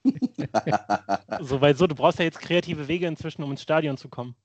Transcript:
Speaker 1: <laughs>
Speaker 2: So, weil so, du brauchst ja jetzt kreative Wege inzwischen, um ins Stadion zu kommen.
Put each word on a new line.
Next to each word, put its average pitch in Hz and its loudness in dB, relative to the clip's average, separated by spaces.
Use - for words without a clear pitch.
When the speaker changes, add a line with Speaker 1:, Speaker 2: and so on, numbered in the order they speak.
Speaker 1:
<laughs> - -2
Speaker 2:
So, 135 -2
weil 143 8
so, 170 4
du 151 -2
brauchst 147 2
ja 175 2
jetzt - -4
kreative 170 -2
Wege 175 -2
inzwischen, 160 -6
um 139 -4
ins 139 -8
Stadion 156 0
zu 135 -18
kommen. 123 -10